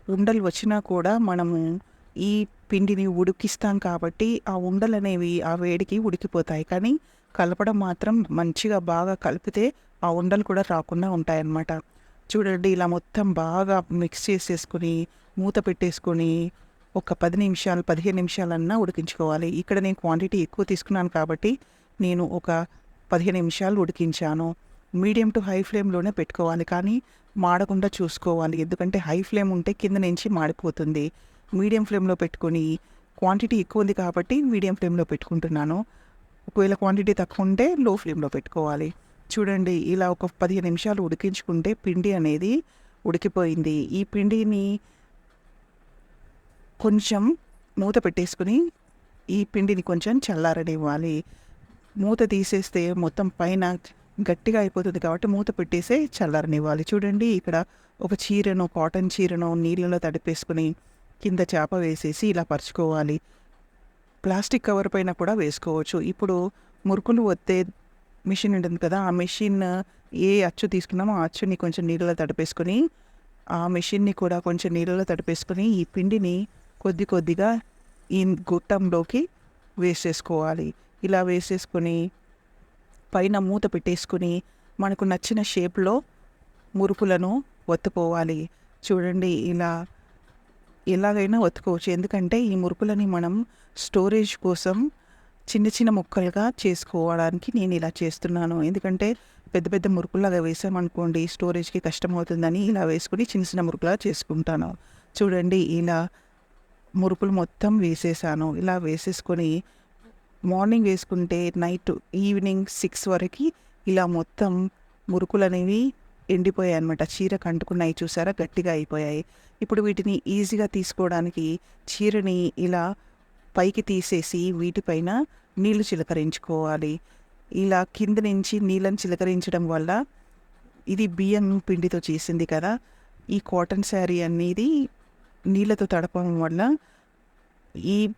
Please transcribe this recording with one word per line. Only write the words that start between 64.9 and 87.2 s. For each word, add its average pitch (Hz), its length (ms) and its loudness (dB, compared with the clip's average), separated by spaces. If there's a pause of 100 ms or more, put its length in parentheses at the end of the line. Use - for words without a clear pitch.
పైన 185 180 0 (100)
కూడా 190 200 0
వేసుకోవచ్చు. 156 580 -2 (120)
ఇప్పుడు 185 260 -2 (540)
మురుకులు 233 320 2 (100)
ఒత్తే 185 260 0 (720)
మిషన్ 202 280 0
ఉంటుంది 170 260 -2
కదా, 185 220 0
ఆ 175 40 2 (100)
మిషన్ 196 380 0 (680)
ఏ - 20 6 (180)
అచ్చు - 260 -2
తీసుకున్నామో 190 440 0
ఆ 160 80 2
అచ్చుని 190 380 -2
కొంచెం 170 240 -2
నీళ్ళలో 170 340 0
తడిపేసుకుని, 170 540 -2 (800)
ఆ - 20 -2 (140)
మిషన్ని 196 480 0
కూడా 175 240 2
కొంచెం 170 300 -2
నీళ్ళలో 180 340 0
తడిపేసుకుని 175 560 -2 (140)
ఈ - 20 -2 (140)
పిండిని 190 380 2 (480)
కొద్ది 190 280 0
కొద్దిగా 175 360 2 (720)
ఈ - 20 2 (300)
గొట్టంలోకి 180 720 0 (640)
వేసేసుకోవాలి. 160 840 -2 (380)
ఇలా 185 140 4 (100)
వేసేసుకుని 175 680 -2 (1160)
పైన 196 240 2 (100)
మూత 208 260 0
పెట్టేసుకుని 175 560 -2 (540)
మనకు 196 280 -2
నచ్చిన 208 300 0 (120)
షేప్‌లో 185 420 2 (840)
మురుకులను 190 520 2 (420)